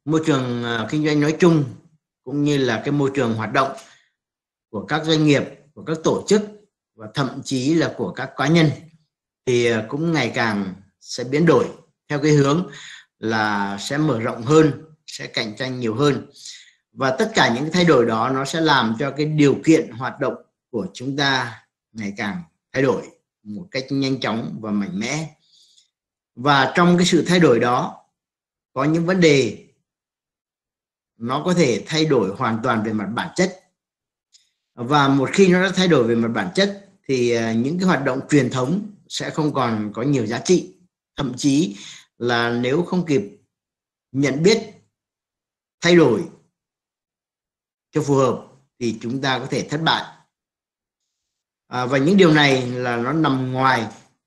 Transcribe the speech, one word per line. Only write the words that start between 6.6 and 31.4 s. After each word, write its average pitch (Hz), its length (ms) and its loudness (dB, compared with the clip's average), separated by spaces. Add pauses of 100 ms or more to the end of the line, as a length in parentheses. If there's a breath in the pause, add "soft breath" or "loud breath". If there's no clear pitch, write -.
và 110 180 -18
thậm 131 300 -6
chí 135 300 -2
là 147 240 0
của 98 140 -6
các 131 260 -10
cá 139 100 0
nhân 160 220 4 (760)
thì, 120 200 2
ờ, 113 240 0
cũng 160 220 -2
ngày 127 240 0
càng 101 380 -2 (260)
sẽ - 240 -12
biến 143 220 0
đổi 143 200 4 (440)
theo 147 100 -4
cái 151 120 2
hướng 147 380 2 (500 loud breath)
là 107 600 -2
sẽ 139 180 -6
mở 147 220 0
rộng 113 240 -6
hơn, 151 400 4 (220)
sẽ - 220 -14
cạnh 113 280 -8
tranh 127 240 -8
nhiều 110 160 -4
hơn. 131 320 0 (640 loud breath)
Và 131 280 -2
tất - 160 0
cả 131 180 4
những 127 100 -4
cái 156 100 -4
thay 180 120 4
đổi 131 200 6
đó 113 240 -2
nó 135 160 -2
sẽ 165 160 -4
làm 131 380 2
cho 139 180 -4
cái 151 80 -2
điều 147 300 4 (100)
kiện 160 260 4
hoạt 120 280 -10
động 131 160 -4 (340)
của 98 240 -6
chúng 135 240 -8
ta 131 460 -2 (280)
ngày 104 260 -10
càng 98 240 -6 (320)
thay 135 100 0
đổi 135 200 0 (400)
một 104 280 -14
cách 131 180 -8
nhanh 135 300 -2
chóng 117 420 -6
và 107 100 -8
mạnh 98 280 -4
mẽ. 147 360 -6 (1000 soft breath)
Và 131 400 2
trong 175 220 4
cái 175 80 2
sự 170 220 2
thay 175 120 2
đổi 131 200 4
đó 123 460 -2 (680)
có 131 100 -4
những 160 220 0
vấn 185 160 2
đề 135 460 2 (1500)
nó 127 280 -6